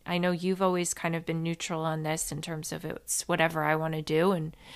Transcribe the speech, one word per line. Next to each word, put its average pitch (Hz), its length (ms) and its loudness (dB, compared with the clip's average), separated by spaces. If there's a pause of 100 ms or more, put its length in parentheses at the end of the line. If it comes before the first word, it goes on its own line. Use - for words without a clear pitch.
I 175 140 -2
know 180 140 4
you've 180 300 0
always 180 320 2
kind 165 200 -2
of 165 100 -4
been 160 180 -2
neutral 165 400 -2
on 160 200 -2
this 156 300 -2
in 151 100 -6
terms 160 300 -6
of 160 120 -8
it's - 440 -4
whatever 165 340 2
I 151 140 4
wanna 160 260 -2
do, 165 300 4
and 160 240 -2 (200)